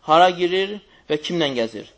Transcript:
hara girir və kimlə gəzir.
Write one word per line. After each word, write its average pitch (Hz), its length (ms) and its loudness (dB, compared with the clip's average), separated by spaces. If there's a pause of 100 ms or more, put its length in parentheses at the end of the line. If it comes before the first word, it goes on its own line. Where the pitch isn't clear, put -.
hara 170 280 6
girir 185 520 -4 (280)
və 151 140 -2
kimlə 170 320 -2
gəzir. 110 320 -6 (100)